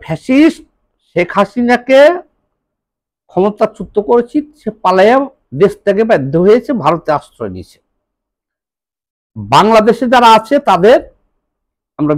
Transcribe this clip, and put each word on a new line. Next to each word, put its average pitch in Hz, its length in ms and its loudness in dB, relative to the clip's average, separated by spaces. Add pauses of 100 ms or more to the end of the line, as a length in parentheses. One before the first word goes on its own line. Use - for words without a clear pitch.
ফ্যাসিস্ট 277 580 -2 (480)
শেখ 170 180 -4 (100)
হাসিনাকে 240 640 0 (1300)
ক্ষমতাচ্যুত 208 680 -4 (120)
করেছি, 240 280 -2 (240)
সে - 80 -10 (160)
পালাইয়া 190 340 2 (420)
দেশ 202 120 2 (140)
থেকে 202 240 -2
বাধ্য 139 220 -2 (140)
হয়েছে, 240 240 0 (120)
ভারতে 160 360 -4
আশ্রয় - 360 -12
নিয়েছে। - 240 -20 (1600)
বাংলাদেশে 208 680 0 (100)
যারা 240 140 4 (100)
আছে 226 160 -4 (140)
তাদের 202 300 2 (1000)
আমরা 151 200 -2